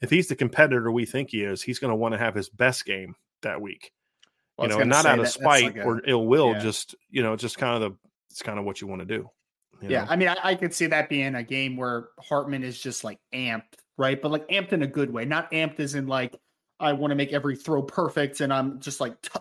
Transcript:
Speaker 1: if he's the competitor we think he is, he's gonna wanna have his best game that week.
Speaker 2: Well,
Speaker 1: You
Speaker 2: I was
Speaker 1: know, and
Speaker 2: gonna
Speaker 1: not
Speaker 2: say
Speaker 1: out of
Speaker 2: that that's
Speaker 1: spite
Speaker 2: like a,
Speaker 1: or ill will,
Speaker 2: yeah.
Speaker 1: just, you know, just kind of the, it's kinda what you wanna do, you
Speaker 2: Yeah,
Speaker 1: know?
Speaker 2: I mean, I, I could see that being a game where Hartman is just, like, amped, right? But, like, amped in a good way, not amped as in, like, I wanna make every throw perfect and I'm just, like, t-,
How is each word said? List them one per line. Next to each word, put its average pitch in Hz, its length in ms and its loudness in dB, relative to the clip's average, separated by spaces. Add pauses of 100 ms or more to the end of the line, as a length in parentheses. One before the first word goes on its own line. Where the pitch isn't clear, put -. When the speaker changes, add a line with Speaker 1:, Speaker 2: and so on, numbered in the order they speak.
Speaker 1:
if 127 100 -2
he's 175 180 4
the 139 80 -2
competitor 123 560 4
we 117 120 0
think 131 260 -6
he 107 120 -2
is, 98 200 -4
he's 127 160 -6
gonna 117 180 0
wanna 113 220 0
have 110 160 0
his 101 140 -4
best - 360 2
game 95 300 -6 (280)
that 95 180 -4
week. - 320 -14 (640)
Speaker 2:
Well, - 80 -2
Speaker 1:
You - 0 -
Speaker 2:
I - 20 2
was 107 100 2
Speaker 1:
know, 107 60 4
and 117 80 4
Speaker 2:
gonna - 0 -
Speaker 1:
not 147 140 8
Speaker 2:
say 151 60 8
Speaker 1:
out 123 80 8
of 117 40 4
Speaker 2:
that - 0 -
that's 120 120 0
Speaker 1:
spite 139 300 6
Speaker 2:
like 110 120 -2
a, 98 80 -8
Speaker 1:
or 117 220 0
ill 117 200 2
will, 127 260 6
Speaker 2:
yeah. 104 80 0
Speaker 1:
just, - 340 -4 (160)
you 131 120 -2
know, 110 140 0
just 113 220 -6
kind 120 240 0
of 101 100 -2
the, - 60 -18 (320)
it's - 120 -14
kinda 104 200 -6
what 101 180 -6
you 104 60 -12
wanna 92 180 -8
do, 104 260 -6 (500)
you 98 80 -12
Speaker 2:
Yeah, 117 160 0
Speaker 1:
know? 104 60 -4
Speaker 2:
I 170 60 2
mean, 180 120 2
I, 180 140 0
I 190 120 2
could 180 200 -4
see 170 120 0
that 156 220 2
being 135 260 -2
a 120 80 -4
game 135 340 -4
where 120 320 -4 (100)
Hartman 139 440 -4
is 127 180 -10
just, 123 240 -8
like, 104 140 -10 (140)
amped, 120 480 -6 (160)
right? 139 240 2
But, 147 100 -2
like, 147 180 -2
amped 196 240 0
in 165 100 2
a 139 40 0
good 135 260 -2
way, 117 120 -4
not 156 280 -2
amped 160 280 -2
as 139 140 -4
in, 139 120 -2
like, 131 300 -2 (420)
I 151 140 2
wanna 143 220 0
make 139 180 0
every 143 240 0
throw 139 260 0
perfect 143 580 -2
and 139 120 2
I'm 135 280 0
just, 143 200 -8
like, 120 220 -6
t-, - 80 -12 (100)